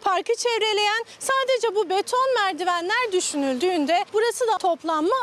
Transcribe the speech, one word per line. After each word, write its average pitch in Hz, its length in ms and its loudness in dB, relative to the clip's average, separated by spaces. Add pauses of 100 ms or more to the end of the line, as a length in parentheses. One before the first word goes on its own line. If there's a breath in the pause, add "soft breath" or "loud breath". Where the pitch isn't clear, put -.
Parkı 392 360 0
çevreleyen 427 680 0 (140)
sadece 508 560 0
bu 403 140 0
beton 494 540 0
merdivenler 370 680 -2
düşünüldüğünde 320 1000 0
burası 453 340 0
da 415 100 2
toplanma 330 640 0